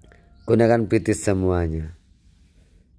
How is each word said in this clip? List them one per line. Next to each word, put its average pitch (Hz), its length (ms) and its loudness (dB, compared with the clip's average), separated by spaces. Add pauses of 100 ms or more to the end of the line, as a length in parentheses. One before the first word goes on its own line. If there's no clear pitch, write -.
(480)
Gunakan 113 400 2
British 104 320 0
semuanya. 87 720 -2 (1080)